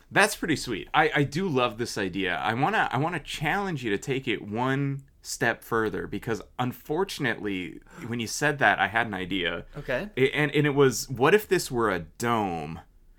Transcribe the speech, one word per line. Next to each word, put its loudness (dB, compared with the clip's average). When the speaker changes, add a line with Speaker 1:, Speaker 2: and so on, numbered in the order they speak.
Speaker 1:
That's 4
pretty 0
sweet. -6
I, 4
I 4
do -2
love 0
this -6
idea. 0
I 0
wanna, 2
I 0
wanna -2
challenge -4
you -2
to 2
take -4
it -2
one -2
step -2
further, 0
because -4
unfortunately, -4
when -4
you -4
said 0
that, 6
I 4
had 0
an -6
idea. -2
Speaker 2:
Okay. -4
Speaker 1:
It, 4
and, 2
and 4
it 0
was, 4
what 4
if 4
this 0
were 2
a 0
dome? -2